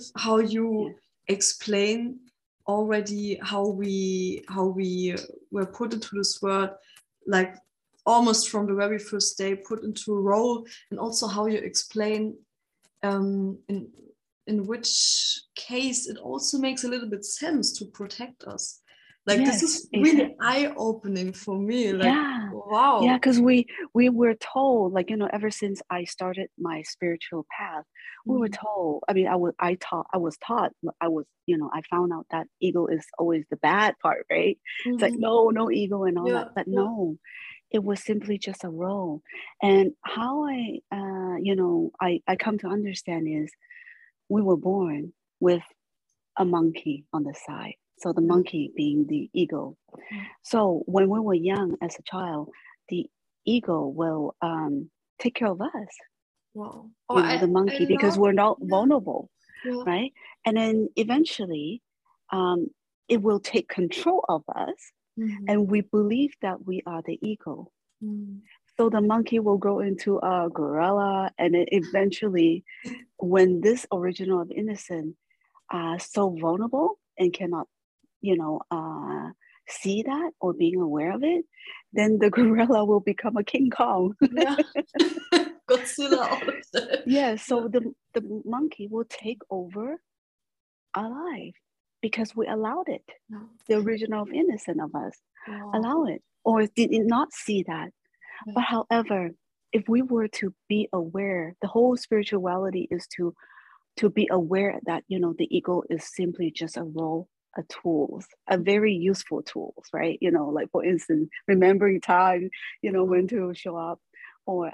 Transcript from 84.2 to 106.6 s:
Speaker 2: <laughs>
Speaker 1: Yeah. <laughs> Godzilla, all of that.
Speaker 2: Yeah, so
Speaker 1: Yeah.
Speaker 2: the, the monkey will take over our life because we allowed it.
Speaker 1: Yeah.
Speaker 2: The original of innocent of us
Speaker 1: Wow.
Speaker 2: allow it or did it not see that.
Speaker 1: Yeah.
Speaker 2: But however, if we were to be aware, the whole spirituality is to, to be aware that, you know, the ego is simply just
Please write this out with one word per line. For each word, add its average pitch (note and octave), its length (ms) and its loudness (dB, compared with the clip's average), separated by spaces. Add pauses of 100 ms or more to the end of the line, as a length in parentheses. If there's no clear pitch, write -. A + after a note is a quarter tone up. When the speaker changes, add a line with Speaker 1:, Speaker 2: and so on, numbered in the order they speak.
Speaker 2:
<laughs> C4 100 6
Speaker 1:
Yeah. C#4+ 240 2 (200)
<laughs> - 960 0
Godzilla, C4 520 2 (100)
all - 160 -4
of - 240 -4
that. - 340 -2
Speaker 2:
Yeah, B3+ 300 2
so A#3 280 -2
Speaker 1:
Yeah. A#3 100 -4
Speaker 2:
the, B3 80 2 (320)
the G#3+ 320 -6
monkey A#3+ 420 -4
will A3+ 220 -4
take A3 400 -10
over G3 500 -8 (960)
our G#3+ 140 -4 (220)
life F3+ 240 -12 (460)
because A3 320 -6
we A3 140 -4
allowed A3 400 -6
it. - 160 -8 (260)
Speaker 1:
Yeah. G#3+ 100 -16 (280)
Speaker 2:
The A3 80 2
original G#3+ 460 -2
of G#3 100 -8
innocent B3 480 -2
of D#3 160 -6
us G2+ 220 -8 (320)
Speaker 1:
Wow. G#3 260 -14
Speaker 2:
allow A3+ 300 2
it - 160 -4 (240)
or A3 200 6
did A3+ 280 2
it A3 120 4
not A#3+ 280 2
see G3+ 340 -2
that. E3 220 -8 (580)
Speaker 1:
Yeah. G#3+ 80 -8
Speaker 2:
But A#3+ 80 2
however, A3 680 0 (420)
if G#3+ 160 2
we A#3 120 4
were A#3 280 0 (100)
to F#3+ 140 -4 (160)
be G#3 240 0
aware, F3+ 680 -4
the G3+ 60 -4
whole A#3+ 300 4
spirituality F#3+ 920 -2
is F3 160 -6 (120)
to, E3+ 180 -2 (640)
to G#3 120 4
be G#3+ 220 2
aware F#3 540 0
that, E3 240 -4
you F#3+ 100 -2
know, E3+ 180 0
the - 180 -2
ego F3+ 340 0
is E3 160 -4 (100)
simply F3 340 -2
just D#3+ 280 -8